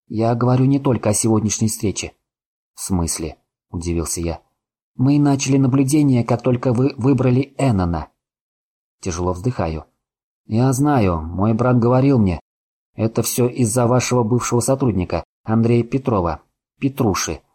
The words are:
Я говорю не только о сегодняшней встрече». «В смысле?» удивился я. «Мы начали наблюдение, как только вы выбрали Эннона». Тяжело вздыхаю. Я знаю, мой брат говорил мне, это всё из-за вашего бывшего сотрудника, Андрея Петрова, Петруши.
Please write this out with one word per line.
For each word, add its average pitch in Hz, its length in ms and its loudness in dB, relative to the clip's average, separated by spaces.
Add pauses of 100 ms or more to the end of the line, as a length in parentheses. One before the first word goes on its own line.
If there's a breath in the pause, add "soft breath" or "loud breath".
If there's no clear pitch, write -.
Я 113 280 0
говорю 127 300 2
не 139 160 2
только 123 300 0
о 104 40 2
сегодняшней 107 540 0
встрече». - 440 -6 (600)
«В - 60 -20
смысле?» 82 580 -4 (360)
удивился 85 460 -6
я. 82 200 -6 (560)
«Мы 143 220 2
начали 139 400 2
наблюдение, 135 680 2
как 120 180 -2
только 127 300 0
вы 127 240 0
выбрали 127 640 0
Эннона». 90 500 0 (920)
Тяжело 90 320 -4
вздыхаю. 87 520 -4 (600)
Я 120 260 0
знаю, 123 480 2
мой 90 320 -2
брат 123 260 2
говорил 127 400 2
мне, 92 220 2 (540)
это 113 280 -2
всё 123 260 0
из-за 120 380 0
вашего 123 360 0
бывшего 120 380 0
сотрудника, 104 640 -2 (200)
Андрея 117 380 2
Петрова, 107 600 -2 (360)
Петруши. 123 640 -2 (120)